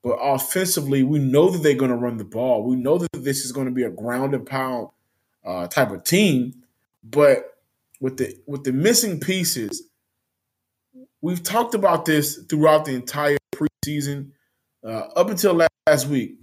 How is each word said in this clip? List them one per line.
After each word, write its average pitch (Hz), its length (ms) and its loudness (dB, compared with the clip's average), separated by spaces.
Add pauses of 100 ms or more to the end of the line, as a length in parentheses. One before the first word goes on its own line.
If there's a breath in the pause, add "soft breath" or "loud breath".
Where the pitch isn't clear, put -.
But 123 180 -2
offensively, 139 800 0
we 147 160 2
know 143 300 4
that 180 100 -2
they're 147 140 4
gonna 127 220 0
run 120 220 -4
the 107 80 -10
ball. 117 380 0
We 127 120 0
know 131 220 0
that 170 160 -4
this 139 320 -4
is - 60 -10
gonna 131 200 -4
be 123 120 -2
a 113 60 -2
ground 127 440 -4
and 127 120 -4
pound, 131 440 -6 (540)
uh, 90 240 -6
type 120 240 0
of 90 120 -12
team. 156 600 0 (400)
But 139 540 2 (420)
with 131 180 -6
the, 123 180 -4 (100)
with 139 180 -10
the 135 80 -2
missing 185 480 2
pieces, 165 640 -4 (1400)
we've 175 220 -4
talked 233 300 0
about 190 320 2
this 151 320 0 (120)
throughout 156 360 4
the 139 80 -4
entire 143 440 -2 (160)
preseason, 143 760 -6 (520)
uh, 110 320 -8
up 180 140 4
until 196 240 2 (340)
last 143 200 4
week. 131 360 -2